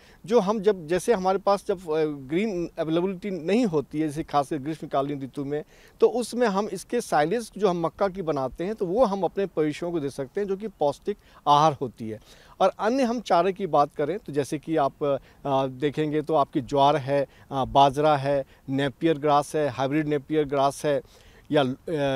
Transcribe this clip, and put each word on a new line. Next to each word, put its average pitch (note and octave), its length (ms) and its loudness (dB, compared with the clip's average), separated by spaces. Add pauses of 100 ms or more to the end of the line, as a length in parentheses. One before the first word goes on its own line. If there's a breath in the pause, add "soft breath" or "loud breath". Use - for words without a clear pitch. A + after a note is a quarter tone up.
(260 soft breath)
जो A3 140 4
हम G#3 200 0
जब, F#3 280 0
जैसे F3+ 260 2
हमारे F#3+ 240 2
पास G3 300 0
जब, F#3 220 -4
अ, D#3 160 2
ग्रीन E3 640 -4 (100)
अवेलेबिलिटी F3 520 -2
नहीं F#3+ 340 0
होती D3+ 340 -2
है, D#3+ 80 0
जैसे D3+ 160 -6
खासकर D3 340 -2
ग्रीष्मकालीन C#3+ 640 -4
ऋतु C3+ 240 -8
में, D3 180 -6 (360 soft breath)
तो A3+ 80 6
उसमें A#3 400 0
हम G3+ 200 0
इसके A3 340 -6
साइलेज F3 560 0
जो G3 100 2
हम F3 140 2
मक्का E3 260 -2
की F#3+ 140 -6
बनाते D3 420 -4
हैं, G#3 120 -4
तो G#3+ 100 -4
वो G#3 200 4
हम G3 180 -2
अपने G3 220 -2
पशुओं E3 460 -2
को E3+ 80 -2
दे C#3 100 -4
सकते C3+ 320 -8
हैं, G#3 60 -4
जो F#3+ 100 -4
कि G#3+ 100 -10
पौष्टिक F#3+ 500 -4 (300 soft breath)
आहार C#3+ 340 6
होती A#2 280 -8
है। A2 100 -10 (400 loud breath)
और - 200 4
अन्य A#3+ 240 0
हम A#3+ 160 -2
चारे F#3 340 2
की F#3+ 140 -6
बात D3 280 2
करें, D#3 240 -2
तो - 140 -14
जैसे C#3+ 240 -2
कि D#3+ 200 -2
आप, C#3 260 0
अ, C#3 160 0 (480 soft breath)
देखेंगे D3 540 -2
तो D3+ 120 -4
आपकी C#3+ 280 2
ज्वार C#3 340 4
है, C#3 320 0 (240 soft breath)
अ, C3+ 140 -2
बाजरा C#3+ 520 4
है, C#3 280 -2 (240 soft breath)
नेपियर C#3+ 480 0
ग्रास C#3+ 380 2
है, D3 140 0
हाइब्रिड C#3 380 -2
नेपियर D3+ 380 -2
ग्रास C#3 400 0
है C#3+ 160 2 (500 soft breath)
या, D3 120 4
अ, C3 120 -2 (400)